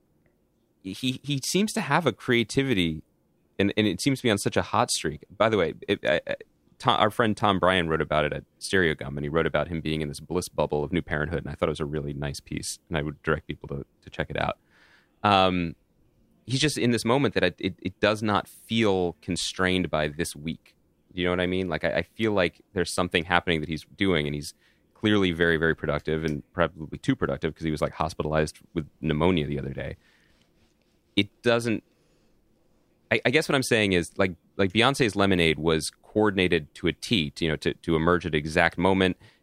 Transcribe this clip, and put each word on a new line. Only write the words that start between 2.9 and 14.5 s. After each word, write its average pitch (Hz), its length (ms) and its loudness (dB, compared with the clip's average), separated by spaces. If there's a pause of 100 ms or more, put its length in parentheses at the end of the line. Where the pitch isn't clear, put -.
and, 101 200 2
and 107 100 4
it 92 140 -2
seems 135 180 0
to - 40 -6
be 123 60 2
on 104 80 4
such - 200 -4
a 98 40 4
hot 104 300 0
streak. - 320 -4 (140)
By 107 100 4
the 110 100 2
way, 82 180 2 (120)
it, 101 180 0
I, 69 220 2
I, - 80 -4 (420)
Tom, - 220 2
our 107 100 4
friend 107 280 0
Tom 101 200 2
Bryan 90 300 4
wrote 80 140 0
about 76 240 2
it 71 80 -2
at 73 100 -8 (160)
Stereogum, 78 560 0
and 73 60 -6
he 73 80 -4
wrote 80 160 0
about 76 240 -2
him 85 100 -6
being 78 220 -4
in 73 80 -4
this 71 100 -12
bliss 82 300 -6
bubble 76 340 -2
of 76 80 -8
new 85 100 0
parenthood, 76 440 -4
and 67 40 -10
I 73 60 -10
thought 85 140 0
it - 20 0
was 76 80 -6
a 80 60 -4
really 73 260 -6
nice 71 300 -8
piece, - 380 -10 (100)
and 85 80 -4
I 73 40 -2
would 73 220 -10
direct 78 240 -2
people - 220 -12
to, 69 160 -8 (160)
to - 80 -20
check - 200 -6
it - 80 -6
out. - 200 -4 (680)